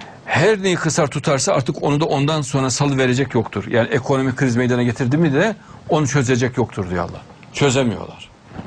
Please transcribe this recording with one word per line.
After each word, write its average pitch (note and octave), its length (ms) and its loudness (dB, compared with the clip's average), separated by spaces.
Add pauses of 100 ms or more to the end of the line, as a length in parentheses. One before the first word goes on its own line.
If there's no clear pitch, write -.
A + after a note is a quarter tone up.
(240)
Her F#3 380 2
neyi F#3 140 2
kısar D#3+ 300 0
tutarsa C#3+ 460 0
artık C#3+ 300 -2
onu D3 180 2
da E3 40 0
ondan D3+ 380 0
sonra C3 280 -2
salı C#3 280 0
verecek B2+ 360 2
yoktur. G#2 320 -2
Yani A#2 220 2
ekonomik C3 480 0
kriz B2+ 200 0
meydana B2 260 2
getirdi A#2+ 340 0
mi E3 160 2
de G3 240 2 (320)
onu D3+ 200 2
çözecek B2 480 0
yoktur G#2 340 -2
diyor F2 140 -2
Allah. - 160 -10 (320)
Çözemiyorlar. B2 760 -2 (360)